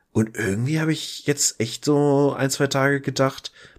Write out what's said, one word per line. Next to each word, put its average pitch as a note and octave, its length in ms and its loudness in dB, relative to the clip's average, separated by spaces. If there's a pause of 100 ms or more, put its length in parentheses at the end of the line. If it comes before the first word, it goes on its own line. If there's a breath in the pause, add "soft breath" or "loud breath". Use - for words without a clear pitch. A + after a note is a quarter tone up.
(120 soft breath)
Und A2 260 0
irgendwie A#2 420 -2
hab D#3+ 80 0
ich - 380 -6
jetzt - 340 -2
echt - 240 -6
so C#3+ 520 4
ein, C3+ 120 0
zwei C#3 200 0
Tage C#3 340 0
gedacht, C3 500 -2 (260 loud breath)